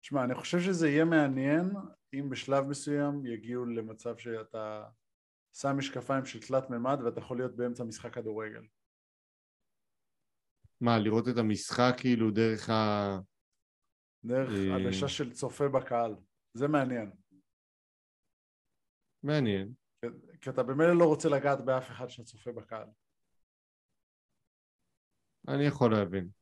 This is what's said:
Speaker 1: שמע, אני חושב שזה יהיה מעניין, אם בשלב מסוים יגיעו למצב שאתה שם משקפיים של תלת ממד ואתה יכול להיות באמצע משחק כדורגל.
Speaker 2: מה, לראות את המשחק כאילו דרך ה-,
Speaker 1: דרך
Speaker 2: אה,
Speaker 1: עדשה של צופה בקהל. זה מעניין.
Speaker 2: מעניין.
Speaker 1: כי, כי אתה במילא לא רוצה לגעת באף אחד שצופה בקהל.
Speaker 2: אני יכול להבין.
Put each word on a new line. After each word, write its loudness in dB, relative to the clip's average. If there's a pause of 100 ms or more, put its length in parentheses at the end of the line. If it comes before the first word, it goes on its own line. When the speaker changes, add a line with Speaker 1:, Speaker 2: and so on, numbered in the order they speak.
Speaker 1:
שמע, -2
אני 0
חושב -2
שזה 2
יהיה 6
מעניין, 2 (440)
אם -6
בשלב 0
מסוים -2
יגיעו -6
למצב -6
שאתה -8 (640)
שם -2
משקפיים -4
של -12
תלת -2
ממד -2
ואתה -2
יכול -8
להיות -4
באמצע -4
משחק -12
כדורגל. -8 (2250)
Speaker 2:
מה, 6
לראות 2
את -2
המשחק 2
כאילו 2
דרך 0
ה-, 2 (1040)
Speaker 1:
דרך 0
Speaker 2:
אה, 0
Speaker 1:
עדשה 0
של -4
צופה -2
בקהל. 0 (380)
זה 0
מעניין. 0 (2000)
Speaker 2:
מעניין. 0 (280)
Speaker 1:
כי, -6 (340)
כי -8
אתה 0
במילא 4
לא 8
רוצה 4
לגעת 2
באף 0
אחד -10
שצופה -14
בקהל. -12 (2500)
Speaker 2:
אני 0
יכול 4
להבין. 0 (140)